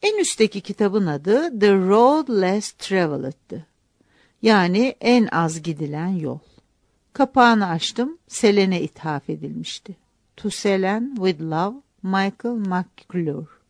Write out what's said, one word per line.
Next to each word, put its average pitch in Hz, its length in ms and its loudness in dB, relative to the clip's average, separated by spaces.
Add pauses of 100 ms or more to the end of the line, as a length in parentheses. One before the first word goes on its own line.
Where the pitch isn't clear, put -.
En 427 160 0
üstteki 220 420 0
kitabın 202 460 0
adı 208 540 0
The 202 140 6
Road 226 640 4
Less 190 320 0
Traveled'dı. 156 920 -4 (760)
Yani 214 580 2
en 233 320 4
az 160 300 -2
gidilen 156 460 -6
yol. 156 300 -4 (720)
Kapağını 240 540 4
açtım, 233 520 -4 (100)
Selen'e 196 520 2
ithaf 151 500 -8
edilmişti. 160 680 -12 (400)
"To 208 140 -6
Selen 202 640 -2
with 185 260 -2
love, 165 360 -4 (260)
Michael 190 520 -2
McClure." 180 920 -6 (240)